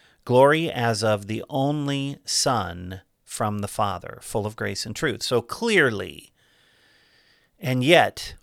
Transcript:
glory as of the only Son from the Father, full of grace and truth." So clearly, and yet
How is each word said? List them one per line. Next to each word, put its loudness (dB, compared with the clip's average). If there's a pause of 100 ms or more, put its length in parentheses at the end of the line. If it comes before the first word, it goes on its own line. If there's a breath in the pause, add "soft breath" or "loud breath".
(240 soft breath)
glory 6
as 0
of 0
the -6
only -2
Son -2 (220)
from -4
the -4
Father, -4
full -4
of -8
grace -6
and -10
truth." -4
So 0
clearly, 0 (1300 soft breath)
and -2
yet 4